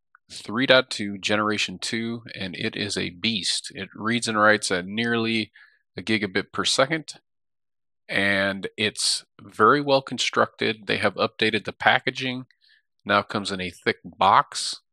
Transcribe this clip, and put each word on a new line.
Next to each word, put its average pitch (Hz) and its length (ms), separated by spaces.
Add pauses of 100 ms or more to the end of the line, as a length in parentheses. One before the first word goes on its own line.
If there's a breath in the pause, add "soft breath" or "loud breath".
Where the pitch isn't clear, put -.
(300)
three 120 360
dot 127 240
two 101 280
generation 104 600
two, 117 440 (120)
and 95 220
it 113 200
is 101 200
a 92 140
beast. 90 640
It 98 200
reads 117 340
and 110 100
writes 107 320
at 92 160
nearly 113 680 (440 soft breath)
a 95 60
gigabit 101 500
per 95 120
second, 151 500 (920)
and 98 680
it's - 480 (160)
very 110 400
well 139 220
constructed. 113 840
They 104 120
have 101 160
updated 110 500
the 90 80
packaging. 127 760 (580 soft breath)
Now 101 180
comes 98 280
in 95 100
a 90 100
thick - 340
box. - 800 (100)